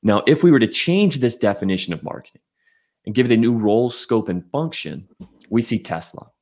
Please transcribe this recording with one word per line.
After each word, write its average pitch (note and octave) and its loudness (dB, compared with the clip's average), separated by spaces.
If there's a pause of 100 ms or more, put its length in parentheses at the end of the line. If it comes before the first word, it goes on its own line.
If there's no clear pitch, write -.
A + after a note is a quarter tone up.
Now, G#2 2
if D#3 4
we E3+ 8
were C3+ 6
to A2+ 2
change F3+ 0
this B2 -2
definition F#2+ -2
of D#2+ -10
marketing - -16 (600)
and G#2+ -6
give B2+ 2
it A#2+ 4
a - 4
new A#2 2
role, A2+ 2
scope, A2+ -2
and F2+ -6
function, F#2+ -8 (400)
we A2+ 0
see A2+ -4
Tesla. - -12 (120)